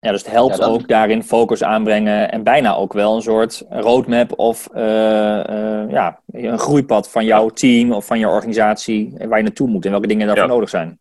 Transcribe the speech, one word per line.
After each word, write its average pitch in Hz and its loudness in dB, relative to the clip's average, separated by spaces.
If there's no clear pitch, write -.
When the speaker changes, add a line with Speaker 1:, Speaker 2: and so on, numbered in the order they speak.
Speaker 1:
Ja, 113 -4
dus 101 -2
het - -14
helpt 123 2
Speaker 2:
Ja, - -2
dat 113 2
Speaker 1:
ook 120 -2
daarin 110 2
focus 113 0
aanbrengen 107 0
en 113 -6
bijna 117 2
ook 95 -4
wel 104 2
een 113 -2
soort 110 0
roadmap 120 0
of, 113 -2
eh, 110 0
eh, 107 -8
ja, 113 -2
een 117 -6
groeipad 127 0
van 113 -2
jouw 110 4
Speaker 3:
Ja. 110 -2
Speaker 1:
team 120 2
of 101 -4
van 117 -2
je 110 0
organisatie 107 -2
en 107 -10
waar 110 2
je 107 2
naartoe 117 -2
moet 98 -2
en 98 0
welke 101 -2
dingen 107 0
daarvoor 104 2
Speaker 3:
Ja. 127 0
Speaker 1:
nodig 117 0
zijn. 85 -8